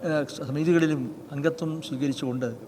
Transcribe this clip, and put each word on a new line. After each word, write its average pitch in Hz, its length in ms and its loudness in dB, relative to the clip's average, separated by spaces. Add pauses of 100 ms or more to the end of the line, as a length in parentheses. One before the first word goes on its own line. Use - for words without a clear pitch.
ഏഹ്, 151 160 2 (220)
സമിതികളിലും 156 540 4 (300)
അംഗത്വം 160 400 0 (160)
സ്വീകരിച്ചുകൊണ്ട് 131 640 -2 (180)